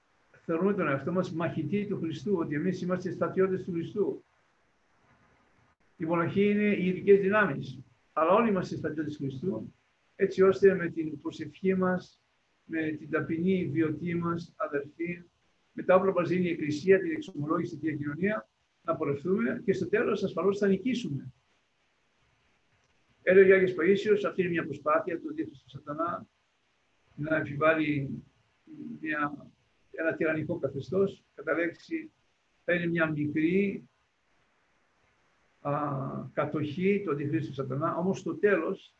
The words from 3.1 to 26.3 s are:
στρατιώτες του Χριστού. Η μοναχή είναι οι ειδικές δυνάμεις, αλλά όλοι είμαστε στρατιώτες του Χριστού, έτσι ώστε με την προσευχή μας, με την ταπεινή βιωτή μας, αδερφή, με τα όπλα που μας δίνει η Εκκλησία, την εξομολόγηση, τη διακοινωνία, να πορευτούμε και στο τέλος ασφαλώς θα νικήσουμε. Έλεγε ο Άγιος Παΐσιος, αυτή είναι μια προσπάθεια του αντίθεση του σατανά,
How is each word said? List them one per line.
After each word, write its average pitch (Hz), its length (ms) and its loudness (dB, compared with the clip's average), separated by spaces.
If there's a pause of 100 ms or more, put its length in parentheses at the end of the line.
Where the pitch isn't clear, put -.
στρατιώτες 185 520 0
του 190 80 -8
Χριστού. 170 520 -4 (1700)
Η 170 80 -6
μοναχή 170 440 2
είναι 208 260 2
οι 180 120 0
ειδικές 190 320 6
δυνάμεις, 190 600 0 (340)
αλλά 160 180 2
όλοι 226 180 4
είμαστε 180 260 -2
στρατιώτες 151 420 -6
του 143 60 -8
Χριστού, - 500 -6 (480)
έτσι 190 200 0
ώστε 190 340 8
με 170 120 -2
την 151 340 -6
προσευχή 165 540 -4
μας, 180 460 -2 (440)
με 160 160 -4
την 151 280 -6
ταπεινή 165 640 0
βιωτή 165 440 0
μας, 170 400 -4
αδερφή, 156 680 -6 (500)
με 147 100 -10
τα 185 120 6
όπλα 190 160 4
που 175 80 0
μας 156 100 0
δίνει 180 160 2
η 170 60 0
Εκκλησία, 156 480 4
την 170 120 -2
εξομολόγηση, 156 680 -4
τη 156 100 -6
διακοινωνία, 160 640 -4 (320)
να 160 140 -4
πορευτούμε 180 720 -2
και 196 80 2
στο 170 160 -2
τέλος 220 340 0
ασφαλώς 190 340 0
θα 208 100 0
νικήσουμε. 175 640 -2 (1900)
Έλεγε 190 280 10
ο 190 40 10
Άγιος 185 160 4
Παΐσιος, 196 560 2
αυτή - 140 -2
είναι 175 80 0
μια 160 160 -2
προσπάθεια 156 540 0
του 160 100 -10
αντίθεση 147 340 -8
του - 60 -20
σατανά, 147 560 -8 (880)